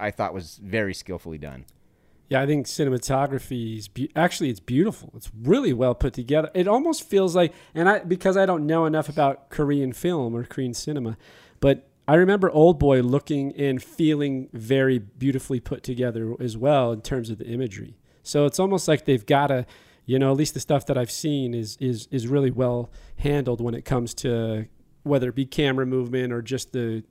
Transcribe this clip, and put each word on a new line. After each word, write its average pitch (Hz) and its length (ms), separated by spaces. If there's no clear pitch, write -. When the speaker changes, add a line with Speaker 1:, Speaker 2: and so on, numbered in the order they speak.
Speaker 1:
I 104 100
thought 95 240
was 90 280
very 101 300
skillfully 85 460
done. 69 260
Speaker 2:
Yeah, 135 140
I 139 40
think 147 200
cinematography 131 1120
is 104 100
be-, 131 260
actually, 160 360
it's 104 100
beautiful. 151 560
It's - 140
really 185 320
well 123 220
put 139 200
together. 147 400
It 180 140
almost 277 400
feels 190 260
like, 175 200
and 185 140
I, 208 120
because 185 360
I 196 80
don't 170 220
know 160 200
enough 156 220
about 143 420
Korean 143 420
film 127 420
or 120 100
Korean 123 300
cinema, 127 420
but 139 280
I 147 60
remember 185 360
Old 156 280
Boy 135 240
looking 139 540
and 139 260
feeling 147 680
very 131 460
beautifully 127 600
put - 220
together 120 580
as 113 160
well 131 340
in 110 120
terms 117 280
of 104 80
the - 80
imagery. 110 520
So 147 240
it's - 120
almost 190 300
like 156 160
they've 131 220
gotta, 139 400
you 127 120
know, 135 120
at 135 80
least 147 160
the 139 60
stuff 143 260
that 139 100
I've 123 140
seen 139 440
is, 113 260
is, 123 300
is 120 160
really 139 240
well 120 400
handled 131 440
when 117 140
it 117 100
comes 120 300
to 113 520
whether 135 280
it 113 40
be 135 120
camera 135 400
movement 127 460
or 120 80
just 120 320
the, 113 380